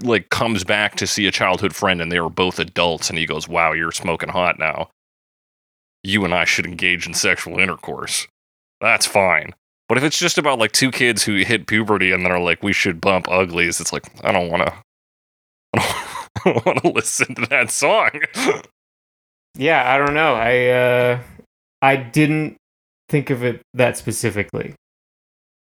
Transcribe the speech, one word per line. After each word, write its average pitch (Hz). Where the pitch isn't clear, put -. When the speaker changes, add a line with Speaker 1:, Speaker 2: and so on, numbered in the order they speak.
Speaker 1:
like, 117
comes 113
back 104
to 101
see 101
a 92
childhood 92
friend 92
and 82
they 87
were 82
both 90
adults 85
and 85
he 82
goes, 78
"Wow, 82
you're 82
smoking 85
hot 90
now. 76
You 98
and 85
I 85
should -
engage 87
in 85
sexual 87
intercourse." 80
That's 107
fine. 87
But 117
if 131
it's 151
just 175
about, 143
like, 110
two 131
kids 120
who 107
hit 104
puberty 104
and 92
then 90
are 90
like, 85
"We 101
should 85
bump 92
uglies," 87
it's -
like, 73
I -
don't 90
wanna, 82
<laughs> -
I -
don't, -
I 180
don't 120
wanna -
listen -
to 117
that 131
song. 156
<laughs> 262
Speaker 2:
Yeah, 135
I -
don't 143
know. 151
I, 123
uh, 123
I 135
didn't 151
think 143
of 123
it 123
that 120
specifically. -